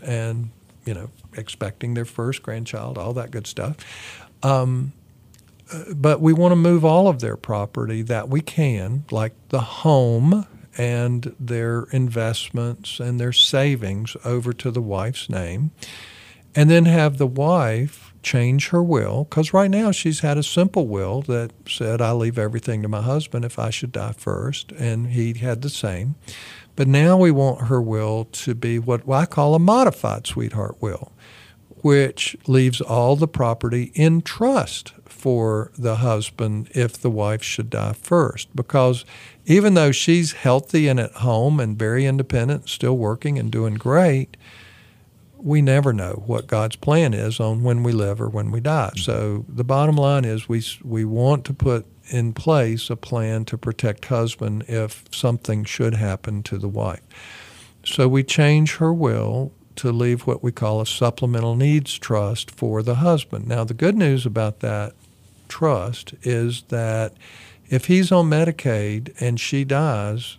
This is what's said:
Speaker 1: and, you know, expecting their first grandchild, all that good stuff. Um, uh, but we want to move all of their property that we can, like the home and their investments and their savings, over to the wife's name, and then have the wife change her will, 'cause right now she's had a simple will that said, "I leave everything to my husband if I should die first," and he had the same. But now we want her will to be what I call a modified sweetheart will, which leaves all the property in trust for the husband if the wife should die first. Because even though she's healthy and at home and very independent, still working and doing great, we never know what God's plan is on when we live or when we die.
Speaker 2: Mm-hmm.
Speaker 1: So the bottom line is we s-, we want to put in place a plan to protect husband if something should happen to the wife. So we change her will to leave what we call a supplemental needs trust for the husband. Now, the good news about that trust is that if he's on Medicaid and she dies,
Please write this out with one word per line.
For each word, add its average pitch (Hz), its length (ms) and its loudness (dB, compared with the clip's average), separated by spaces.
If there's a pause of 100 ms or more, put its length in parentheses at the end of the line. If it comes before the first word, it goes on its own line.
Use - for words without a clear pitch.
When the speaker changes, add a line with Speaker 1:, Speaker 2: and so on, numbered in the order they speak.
Speaker 1:
and, 113 480 -6 (340)
you 113 100 -6
know, 104 160 -12 (260)
expecting 110 580 -8
their 120 100 -4
first 117 400 -8
grandchild, 113 520 -10
all 101 180 -8
that 123 180 -10
good 107 160 -10
stuff. - 280 -8 (680)
Um, 131 480 0 (800)
uh, 165 220 -12
but 147 260 2
we 160 120 4
want 175 180 4
to 175 60 4
move 170 280 4
all 170 220 6
of 147 140 2
their 107 160 -4
property 110 680 -4
that 113 260 -4
we 139 120 0
can, 131 720 -2
like 110 220 -2 (160)
the 135 100 -2
home 135 840 4 (300)
and 120 600 -2
their 117 540 -4
investments 117 1040 -4
and 120 220 -4
their 123 120 -2
savings, 113 920 0
over 120 280 -2
to 120 200 -4
the 120 100 -2
wife's 104 480 -4
name, 92 400 -4 (840)
and 147 120 6
then 170 180 8
have 151 320 4
the 139 100 2
wife 135 840 -2 (100)
change 127 480 0
her 175 120 2
will, 127 440 0
'cause 156 260 -2
right 196 180 4
now 208 220 2
she's 160 280 -2
had 147 160 0
a 147 60 0
simple 175 460 0
will 98 340 -2
that 120 300 -4 (160)
said, 117 340 -2
"I 113 100 2
leave 117 260 0
everything 110 440 -2
to 104 60 -4
my 107 140 -4
husband 123 420 -2
if 117 120 -8
I 113 140 -4
should 123 220 -8
die 107 240 -6
first," - 560 -6
and 117 360 -4
he 117 260 -2
had 117 280 -4
the 143 80 -6
same. 104 460 -6 (580)
But 135 140 2
now 151 280 6
we 185 140 6
want 135 380 2
her 123 120 2
will 110 520 -2
to - 220 -4
be 117 240 -2
what 120 300 -2
I 139 180 2
call 147 280 2
a 160 40 6
modified 190 680 2
sweetheart 107 540 -6
will, - 320 -8 (720)
which 139 540 2 (100)
leaves 131 340 4
all 120 360 2
the 156 120 2
property 120 640 -2
in 165 280 4
trust - 720 -2 (120)
for 110 720 -2
the 117 200 -2
husband 110 800 -2
if 120 240 -2
the 123 120 -2
wife 107 320 -2
should - 260 -6
die 104 320 -2
first. - 540 0
Because 127 500 0 (400)
even 196 300 6
though 151 180 6
she's 165 400 2
healthy 135 560 2
and 127 120 2
at 113 160 -4
home 127 440 2
and 107 180 -2
very 117 280 0
independent, 135 600 0
still 127 280 0
working 120 420 -2
and 113 120 -4
doing 113 240 -2
great, 135 600 2 (1000)
we 151 240 0
never 139 320 4
know 98 340 -4
what 113 200 -4
God's 110 300 -2
plan 151 360 2
is 107 280 -4
on 113 220 0
when 120 200 2
we 120 100 0
live 104 280 0
or 110 80 -4
when 104 220 -4
we 113 100 -2
die. 143 340 0
Speaker 2:
Mm-hmm. 107 60 -6
Speaker 1:
So 110 480 -4
the 120 160 -4
bottom 143 320 2
line 139 280 2
is 110 240 -4
we 117 100 0
s-, - 240 -8
we 113 220 -2
want 123 420 2
to 139 60 -4
put 123 340 0 (220)
in 113 240 -2
place 117 580 0
a 120 60 -6
plan 110 500 -4
to 113 100 -8
protect 113 500 -4
husband 113 600 -2
if 110 420 -6
something 113 540 -2
should 113 300 -2
happen 104 480 -4
to 101 160 -8
the 101 100 -6
wife. 101 320 -6 (840)
So 131 240 2
we 135 140 2
change 151 540 4
her 165 160 2
will 117 600 -2 (240)
to 120 160 -2
leave 120 340 0
what - 160 -4
we 120 100 -2
call 107 280 -2
a 110 60 -2
supplemental 117 720 0
needs 147 420 2
trust 107 520 -2
for 110 320 -2
the 120 140 0
husband. 139 500 0
Now, 117 180 -2
the 113 100 -6
good 175 220 2
news 139 300 2
about 107 340 -2
that 104 340 -4 (540)
trust 120 640 -2 (100)
is 120 460 -2
that 110 460 -4 (560)
if 131 160 0
he's 185 260 4
on 175 160 4
Medicaid 131 920 -2
and 120 200 -2
she 139 240 -2
dies, 120 760 -2